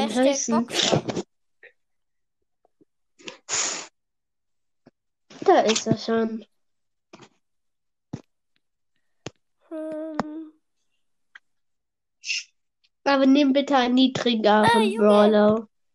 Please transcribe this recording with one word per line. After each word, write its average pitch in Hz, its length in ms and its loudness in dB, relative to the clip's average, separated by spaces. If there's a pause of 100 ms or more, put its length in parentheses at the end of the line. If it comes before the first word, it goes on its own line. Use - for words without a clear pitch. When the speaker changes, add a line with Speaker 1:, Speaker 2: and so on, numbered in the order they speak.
Speaker 1:
Hashtag 247 180 0
Speaker 2:
heißen? 240 400 -2
Speaker 1:
Boxer. - 360 -2 (4000)
Speaker 2:
Da 330 200 4
ist 220 260 -2
er 226 100 0
schon. 226 480 -4 (3250)
Speaker 1:
Hm. 311 840 -12 (2500)
Speaker 2:
Aber 277 220 2
nimm 269 280 4
bitte 277 240 0
einen 247 180 0
niedrigeren 220 720 2 (140)
Speaker 1:
Äh, - 40 2
Junge. 208 240 0
Speaker 2:
Brawler. 208 600 4 (280)